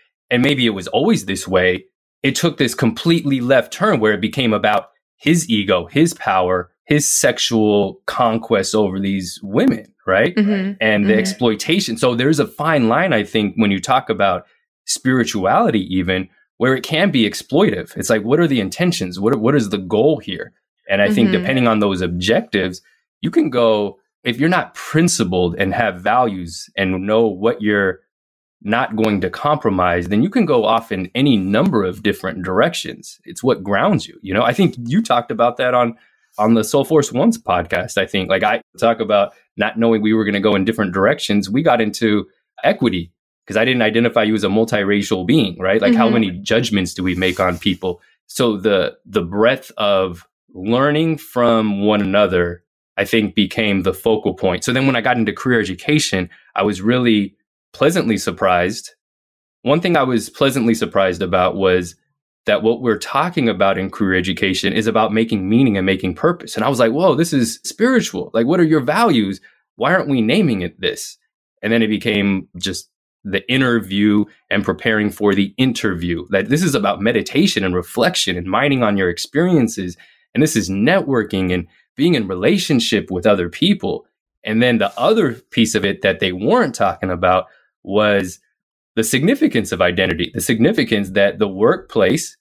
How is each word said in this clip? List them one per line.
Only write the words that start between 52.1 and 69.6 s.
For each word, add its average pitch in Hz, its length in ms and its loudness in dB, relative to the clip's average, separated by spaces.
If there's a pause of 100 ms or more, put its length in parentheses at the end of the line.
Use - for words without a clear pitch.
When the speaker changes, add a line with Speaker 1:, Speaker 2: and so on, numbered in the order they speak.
Speaker 1:
I 101 80 0
think, 107 300 -2
became 98 480 0
the 90 100 0
focal 107 400 0
point. 92 300 -2
So 123 100 -2
then 131 140 0
when 131 80 2
I 117 60 -2
got 123 160 0
into 107 140 0
career 120 300 0
education, 95 680 -2 (260)
I - 80 0
was 101 180 -2
really 113 540 2 (380)
pleasantly 139 440 0
surprised. 92 760 -2 (680)
One 147 200 2
thing 175 160 0
I 135 60 2
was 123 260 -2
pleasantly 131 440 0
surprised 95 480 0
about 90 340 0
was 92 400 0 (500)
that 104 180 0
what 117 180 0
we're 113 160 0
talking 151 520 -2
about 98 280 0
in 95 140 -4
career 95 260 0
education 95 560 -2
is 110 140 -2
about 107 260 0
making 110 340 0
meaning 113 300 2
and 92 80 -2
making 92 300 -2
purpose. - 400 -2
And 214 100 -2
I 139 40 0
was 127 100 0
like, 117 140 4
"Whoa, 165 220 2
this 165 180 0
is 120 300 0
spiritual. - 680 0
Like, 117 140 2
what 175 120 2
are 170 60 6
your 156 140 4
values? 131 640 0 (340)